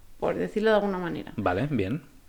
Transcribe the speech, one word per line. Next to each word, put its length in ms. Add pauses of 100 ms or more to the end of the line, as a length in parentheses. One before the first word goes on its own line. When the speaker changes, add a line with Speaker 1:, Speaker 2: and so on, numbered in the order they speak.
(180)
Speaker 1:
por 180
decirlo 340
de 60
alguna 200
manera. 400
Speaker 2:
Vale, 340
bien. 300 (280)